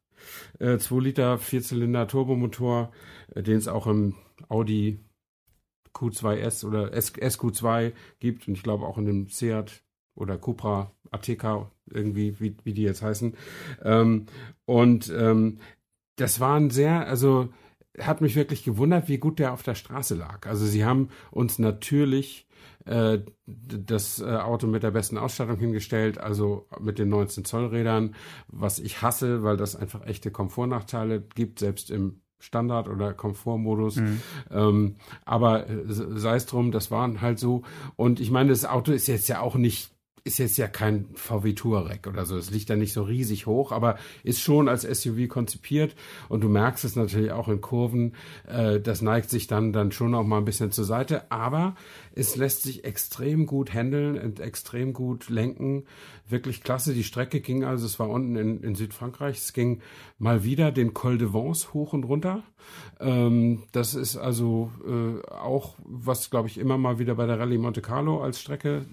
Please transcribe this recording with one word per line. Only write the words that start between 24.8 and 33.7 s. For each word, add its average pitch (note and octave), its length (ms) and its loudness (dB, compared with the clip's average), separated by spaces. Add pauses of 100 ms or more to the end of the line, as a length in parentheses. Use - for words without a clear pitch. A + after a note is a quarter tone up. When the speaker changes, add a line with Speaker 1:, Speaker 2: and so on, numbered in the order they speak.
Speaker 1:
der G#2+ 80 0
besten G#2+ 260 -2
Ausstattung A#2+ 380 -4
hingestellt, A2 600 0
also G2+ 500 -2 (100)
mit G#2+ 220 -4
den G2+ 80 2
neunzehn G2+ 360 0
Zoll A#2 220 -2
Rädern, A2 480 0 (320)
was G#2 320 -4
ich - 240 -10
hasse, A#2+ 400 0
weil G#2+ 140 2
das G2+ 180 -2
einfach G2+ 320 -10
echte G#2+ 240 -6
Komfortnachteile A2 920 -2 (100)
gibt, A2 240 -4
selbst G2+ 320 -4
im F#2+ 300 -4 (180)
Standard- A#2 500 -2
oder G2 260 -4
Komfortmodus. A2 840 -2